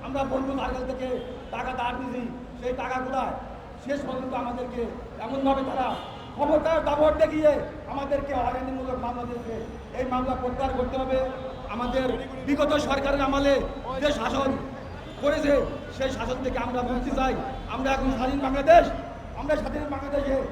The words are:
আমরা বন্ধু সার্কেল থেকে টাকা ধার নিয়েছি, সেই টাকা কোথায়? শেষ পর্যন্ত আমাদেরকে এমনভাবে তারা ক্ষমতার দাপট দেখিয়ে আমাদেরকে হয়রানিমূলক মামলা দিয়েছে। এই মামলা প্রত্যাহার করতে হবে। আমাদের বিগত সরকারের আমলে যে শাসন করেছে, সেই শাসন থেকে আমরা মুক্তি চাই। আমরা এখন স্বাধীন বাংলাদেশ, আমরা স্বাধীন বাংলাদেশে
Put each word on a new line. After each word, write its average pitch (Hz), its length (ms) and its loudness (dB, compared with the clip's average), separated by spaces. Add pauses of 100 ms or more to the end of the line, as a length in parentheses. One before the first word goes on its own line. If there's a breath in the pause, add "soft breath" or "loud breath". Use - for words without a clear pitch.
আমরা 269 160 -2 (100)
বন্ধু 269 260 0
সার্কেল 254 320 -2
থেকে 254 180 -4 (460)
টাকা 254 260 -4
ধার 240 200 -2
নিয়েছি, 247 220 -6 (380)
সেই 254 220 -2
টাকা 254 140 -2 (100)
কোথায়? 254 280 0 (500)
শেষ 269 220 -2
পর্যন্ত 254 260 -4 (100)
আমাদেরকে 240 380 -4 (440)
এমনভাবে 269 440 2
তারা 254 200 0 (460)
ক্ষমতার 302 440 4 (100)
দাপট 302 240 6 (100)
দেখিয়ে 311 280 6 (420)
আমাদেরকে 277 400 -2 (100)
হয়রানিমূলক 254 600 -2
মামলা 240 240 -4
দিয়েছে। 233 260 -6 (440)
এই 262 140 -2
মামলা 254 300 0
প্রত্যাহার 254 360 0
করতে 254 240 0
হবে। - 160 2 (560)
আমাদের 247 320 0 (400)
বিগত 294 260 4 (160)
সরকারের 277 400 2
আমলে 277 260 6 (480)
যে 294 60 4 (100)
শাসন 262 320 0 (720)
করেছে, 285 300 4 (440)
সেই 262 200 0
শাসন 254 280 -2
থেকে 247 220 0
আমরা 247 220 -2
মুক্তি 247 300 0
চাই। 262 160 2 (400)
আমরা 262 220 -2
এখন 262 200 0
স্বাধীন 269 300 0
বাংলাদেশ, 277 380 10 (560)
আমরা 285 220 0
স্বাধীন 285 220 -4 (100)
বাংলাদেশে 277 420 0 (160)